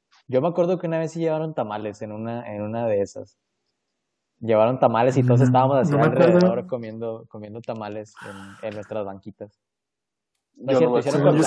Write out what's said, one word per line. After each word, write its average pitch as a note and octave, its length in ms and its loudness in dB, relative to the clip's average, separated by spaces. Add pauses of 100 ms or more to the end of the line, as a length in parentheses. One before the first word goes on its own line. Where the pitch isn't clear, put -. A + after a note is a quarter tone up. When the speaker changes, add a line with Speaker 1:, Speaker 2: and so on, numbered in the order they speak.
(280)
Speaker 1:
Yo B2+ 140 0
me E3 60 0
acuerdo F3 300 0
que F3+ 80 -8
una D#3+ 120 -2
vez D#3+ 140 -4
sí E3 80 -6
llevaron D#3 340 -2
tamales G#2+ 480 -6
en G#2+ 100 -10
una, A2+ 420 -10
en G#2 80 -6
una A2+ 240 -4
de G#2 160 0
esas. G2+ 360 -12 (1000)
Llevaron A2+ 400 2
tamales A#2+ 360 2
y C3 60 4
todos B2 180 4
Speaker 2:
No, B2+ 60 6
Speaker 1:
estábamos C3 320 4
así C#3 140 2
Speaker 2:
no C#3+ 60 2
me - 80 4
acuerdo. C3 280 4
Speaker 1:
alrededor F3 320 2
comiendo, A2+ 640 -8
comiendo G#2+ 320 -14
tamales G#2+ 520 -10 (160)
en, G2+ 400 -14
en G#2 60 -10
nuestras G#2+ 300 -8
banquitas. G2 560 -16 (960)
No C3 160 -4
es C3 80 4
Speaker 3:
Yo B2 60 4
no B2 60 2
Speaker 1:
cierto, - 20 2
Speaker 3:
me A#2+ 60 4
Speaker 1:
hicieron C#3+ 200 0
Speaker 3:
acuerdo. - 20 2
Speaker 2:
Según D3 160 4
yo D#3+ 80 4